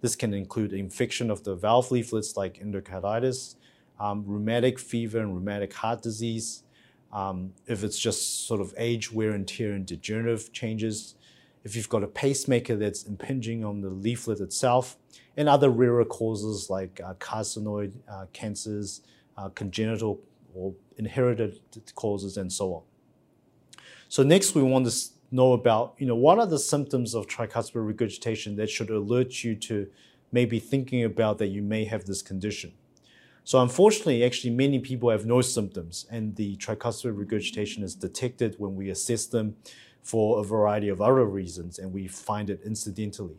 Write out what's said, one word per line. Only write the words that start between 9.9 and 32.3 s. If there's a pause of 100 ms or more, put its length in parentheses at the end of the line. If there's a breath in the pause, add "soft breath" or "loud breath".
changes, (480 soft breath)
if
you've
got
a
pacemaker
that's
impinging
on
the
leaflet
itself, (400 loud breath)
and
other
rarer
causes
like,
uh,
carcinoid, (160)
uh,
cancers, (360 soft breath)
uh,
congenital (360)
or (240)
inherited (340)
causes,
and
so
on. (1300 loud breath)
So
next
we
want
to
s-, (180)
know
about,
you
know,
what
are
the
symptoms
of
tricuspid
regurgitation
that
should
alert
you
to (440 soft breath)
maybe
thinking
about
that
you
may
have
this
condition. (720 soft breath)